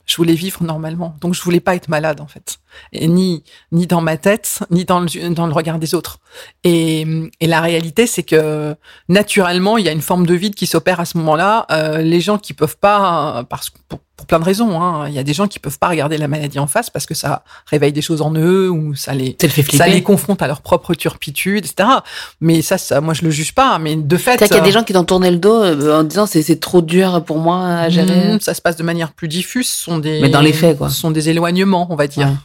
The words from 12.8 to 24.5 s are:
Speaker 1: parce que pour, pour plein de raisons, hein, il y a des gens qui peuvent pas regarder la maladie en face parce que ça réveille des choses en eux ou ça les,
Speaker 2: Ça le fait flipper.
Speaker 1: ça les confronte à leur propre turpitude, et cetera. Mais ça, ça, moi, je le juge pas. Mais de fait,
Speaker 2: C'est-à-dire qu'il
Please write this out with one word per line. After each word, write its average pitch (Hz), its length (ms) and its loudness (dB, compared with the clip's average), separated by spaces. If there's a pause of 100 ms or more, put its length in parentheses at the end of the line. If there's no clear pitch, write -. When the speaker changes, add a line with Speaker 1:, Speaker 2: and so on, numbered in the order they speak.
Speaker 1:
parce - 200 -10
que - 80 -20 (120)
pour, - 100 -12 (160)
pour - 100 -20
plein 165 140 2
de 165 60 -4
raisons, 196 360 0
hein, 156 280 -2
il 147 40 -8
y 139 60 -4
a 135 40 -4
des 147 100 -2
gens 196 140 0
qui - 120 -12
peuvent - 200 -10
pas 175 100 0
regarder 156 280 -2
la 151 120 -2
maladie 143 300 -4
en 147 80 -2
face 233 220 -2
parce - 160 -8
que - 80 -10
ça - 300 -4 (220)
réveille 147 260 0
des 147 100 -4
choses 151 200 -2
en 151 140 0
eux 185 340 2
ou 156 260 -2
ça - 180 -8
les, 131 280 -4
Speaker 2:
Ça 170 60 6
le 139 60 -2
fait 143 100 2
flipper. 143 140 2
Speaker 1:
ça 170 100 6
les 185 140 4
confronte 196 400 0
à 147 60 0
leur 147 140 -6
propre - 320 -2
turpitude, 170 720 -4
et - 20 -12
cetera. 220 380 2 (340)
Mais 165 220 4
ça, 190 160 0
ça, 143 240 -2
moi, 160 120 0
je 156 100 -2
le 160 80 2
juge 151 220 -4
pas. 247 260 2
Mais 156 180 -2
de 156 200 0
fait, 247 200 0
Speaker 2:
C'est-à-dire 208 100 4
qu'il 175 100 4